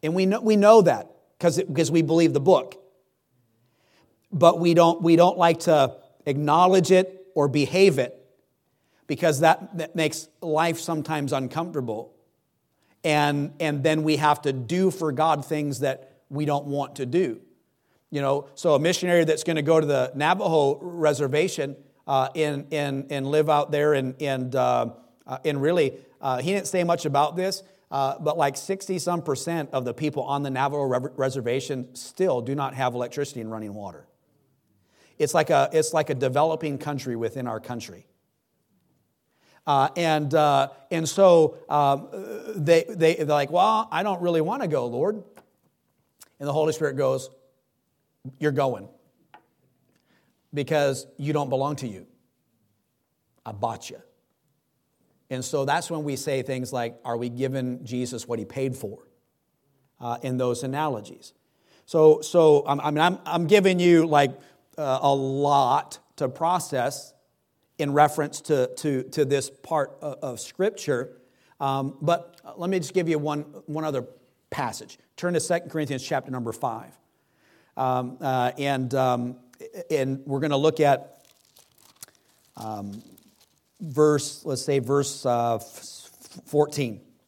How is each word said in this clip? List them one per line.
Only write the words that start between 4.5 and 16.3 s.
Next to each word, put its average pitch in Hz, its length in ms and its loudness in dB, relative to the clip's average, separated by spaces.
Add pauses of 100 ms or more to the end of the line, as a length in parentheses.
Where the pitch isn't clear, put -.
we 170 140 4
don't, 170 280 6
we 165 140 6
don't 175 220 6
like 170 240 4
to 147 340 4 (300)
acknowledge 156 680 4
it 185 340 2 (100)
or 143 120 2
behave 147 520 4
it - 220 -4 (840)
because 151 320 0
that, 165 380 2
that 156 180 -4
makes - 320 -2 (140)
life 165 380 0
sometimes 151 520 -4
uncomfortable. 135 840 -6 (920)
And, 147 580 0
and 147 200 -2
then 156 220 2
we 156 140 2
have 147 240 2
to 143 100 -2
do 165 400 0
for 156 220 -4
God 151 320 0
things 147 360 -4
that 135 300 -4 (180)
we 143 140 -4